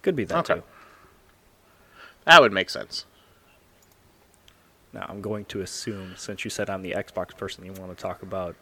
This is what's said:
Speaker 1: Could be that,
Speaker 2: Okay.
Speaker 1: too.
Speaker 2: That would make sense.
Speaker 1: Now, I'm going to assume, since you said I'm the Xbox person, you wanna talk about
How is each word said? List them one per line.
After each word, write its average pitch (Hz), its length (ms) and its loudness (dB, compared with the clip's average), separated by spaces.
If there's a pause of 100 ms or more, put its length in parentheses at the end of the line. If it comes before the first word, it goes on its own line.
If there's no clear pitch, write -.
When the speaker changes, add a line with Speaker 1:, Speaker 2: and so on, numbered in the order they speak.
Speaker 1:
Could 185 140 2
be 123 100 0
that, 165 240 -2
Speaker 2:
Okay. - 60 6
Speaker 1:
too. - 80 -10 (1600)
Speaker 2:
That 165 160 12
would 113 100 8
make 95 180 0
sense. - 360 -8 (1900)
Speaker 1:
Now, 95 180 -10
I'm 101 120 -12
going 104 240 -6
to - 160 -8
assume, 95 560 -10
since - 260 -12
you 110 60 -6
said 101 200 -6
I'm 95 140 -6
the 92 80 -8
Xbox 135 460 -6
person, 95 280 -10
you 95 80 -14
wanna 92 220 -14
talk 90 260 -8
about 92 400 -8